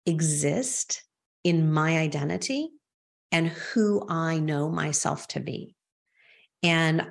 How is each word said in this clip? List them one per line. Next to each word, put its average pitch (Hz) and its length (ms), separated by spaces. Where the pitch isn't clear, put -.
exist 156 960
in 160 260
my 156 280
identity 160 680
and 165 160
who 208 600
I 165 300
know 151 300
myself 151 600
to 143 100
be? - 360
And, 165 480